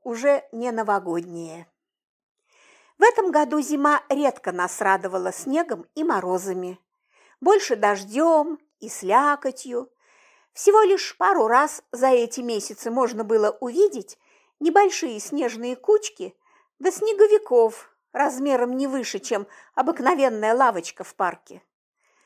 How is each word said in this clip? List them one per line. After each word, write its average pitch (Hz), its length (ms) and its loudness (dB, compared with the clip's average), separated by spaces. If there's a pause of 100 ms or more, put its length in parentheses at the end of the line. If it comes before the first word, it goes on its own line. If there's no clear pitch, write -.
уже 262 480 0
не 233 180 -6
новогоднее. 175 960 -6 (1300)
В 339 40 2
этом 440 280 4
году 302 300 2
зима 294 480 0
редко - 420 -2
нас 180 280 -4
радовала 190 520 -2
снегом 269 640 -4
и 311 80 -6
морозами, 185 760 -4 (600)
больше 381 340 2
дождём 294 840 0 (200)
и 214 100 -14
слякотью. 262 1040 -2 (600)
Всего 415 280 6
лишь 392 360 2
пару 359 300 2
раз 269 340 2 (100)
за 254 180 2
эти 240 320 2
месяцы 226 500 -6
можно 233 320 -2
было 214 360 2
увидеть 262 600 -2 (400)
небольшие 330 600 0
снежные 247 560 -6
кучки - 600 -2 (400)
да 349 140 -2
снеговиков 403 960 2 (220)
размером 262 640 -2
не 277 80 -2
выше, 262 320 -6
чем 202 300 -6 (260)
обыкновенная 262 800 0
лавочка 226 500 0
в - 120 -20
парке. 180 480 -6 (640)